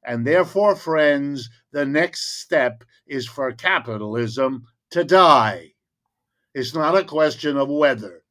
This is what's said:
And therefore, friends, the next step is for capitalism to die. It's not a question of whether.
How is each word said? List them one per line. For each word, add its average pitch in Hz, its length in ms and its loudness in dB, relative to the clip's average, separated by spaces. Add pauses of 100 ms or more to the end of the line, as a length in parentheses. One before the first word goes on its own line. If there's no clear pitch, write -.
And 120 220 -4
therefore, 185 500 2
friends, 143 760 0 (200)
the 143 140 -2
next 156 560 -4
step 123 420 -2 (220)
is 131 220 -8
for 131 240 -6
capitalism 120 1120 -4 (240)
to 170 140 -2
die. 131 720 4 (800)
It's 123 180 -8
not 160 240 0
a 190 80 2
question 147 520 -2
of 139 120 -2
whether. 127 600 -2